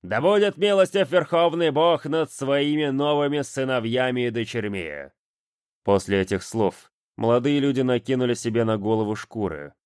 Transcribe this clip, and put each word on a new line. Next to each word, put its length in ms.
Да 180
будет 380
милостив 520
Верховный 600
Бог 340
над 260
своими 560
новыми 560
сыновьями 840
и 40
дочерьми!» 800
После 380
этих 220
слов 500
молодые 420
люди 220
накинули 540
себе 300
на 140
голову 380
шкуры. 580